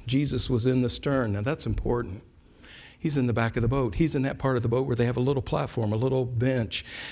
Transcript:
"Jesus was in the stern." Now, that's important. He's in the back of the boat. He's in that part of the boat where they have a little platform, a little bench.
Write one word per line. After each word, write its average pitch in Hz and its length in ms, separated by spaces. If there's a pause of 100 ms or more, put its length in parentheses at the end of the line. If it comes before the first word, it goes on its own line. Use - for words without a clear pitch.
"Jesus 131 440
was 120 160
in 127 160
the 120 80
stern." 131 420
Now, 101 100
that's 143 240
important. 120 560 (760)
He's 151 160
in 127 120
the 117 60
back 113 220
of 120 60
the 117 80
boat. 131 260
He's 151 180
in 135 100
that - 160
part 131 180
of 117 40
the 120 60
boat 127 200
where 127 100
they 120 80
have 123 100
a 127 60
little 135 200
platform, 127 520
a - 20
little 131 300
bench. 123 580 (280)